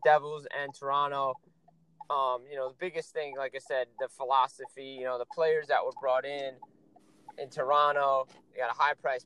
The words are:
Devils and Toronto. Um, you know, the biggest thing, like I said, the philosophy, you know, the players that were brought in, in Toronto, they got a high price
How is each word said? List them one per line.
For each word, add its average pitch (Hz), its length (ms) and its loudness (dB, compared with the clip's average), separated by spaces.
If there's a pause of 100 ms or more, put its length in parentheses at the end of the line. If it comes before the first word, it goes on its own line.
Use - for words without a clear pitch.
Devils 151 420 4 (160)
and 139 120 -6
Toronto. 139 640 0 (720)
Um, 131 400 0
you 143 80 -10
know, 131 120 -4
the 131 100 -20
biggest 165 340 -8
thing, 147 240 -6
like 135 180 -6
I 135 40 -8
said, 131 280 -2 (120)
the 131 100 -4
philosophy, 135 880 -2
you 127 60 -6
know, 127 120 -4
the 120 80 -6
players 160 420 0
that 123 180 2
were 131 60 -4 (100)
brought 131 240 0
in, 139 280 -6 (840)
in 135 120 -10
Toronto, 143 800 2 (240)
they 110 80 -12
got 120 160 0
a - 40 -6
high 147 160 4
price 131 300 -4